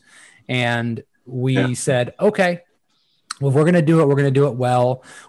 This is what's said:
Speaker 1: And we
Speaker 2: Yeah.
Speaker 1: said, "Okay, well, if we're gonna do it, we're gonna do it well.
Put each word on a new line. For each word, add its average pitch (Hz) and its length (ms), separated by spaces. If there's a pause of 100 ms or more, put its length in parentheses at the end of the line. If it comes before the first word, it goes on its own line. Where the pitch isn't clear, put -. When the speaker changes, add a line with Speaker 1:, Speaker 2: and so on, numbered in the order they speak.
(500)
Speaker 1:
And 120 520 (240)
we 131 300
Speaker 2:
Yeah. 127 180
Speaker 1:
said, 123 460
"Okay, 185 420 (800)
well, 139 120
if 123 40
we're 151 100
gonna 175 160
do 160 200
it, 143 80
we're 143 60
gonna 139 160
do 139 160
it 123 80
well. 123 460 (280)